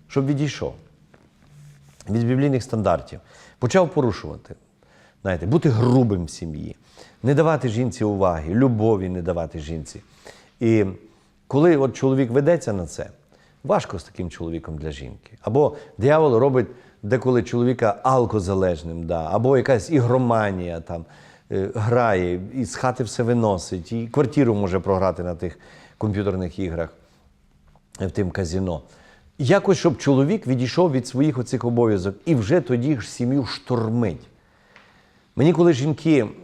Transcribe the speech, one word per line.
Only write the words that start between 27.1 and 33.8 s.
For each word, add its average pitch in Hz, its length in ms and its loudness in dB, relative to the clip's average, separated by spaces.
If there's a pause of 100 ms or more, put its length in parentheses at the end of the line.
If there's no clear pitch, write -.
е, 95 60 -2
в 90 40 -4
тим 92 200 -2
казіно. 90 500 -4 (560)
Якось, 190 400 2
щоб 160 200 0
чоловік 139 500 0
відійшов 131 440 0
від 127 160 -2
своїх 135 300 0
оцих 120 280 -4
обов'язок 107 500 2 (100)
і 165 100 2
вже 123 260 2
тоді 127 380 -2
ж 98 100 -10
сім'ю 123 360 -2
штормить. 113 840 -2 (1080)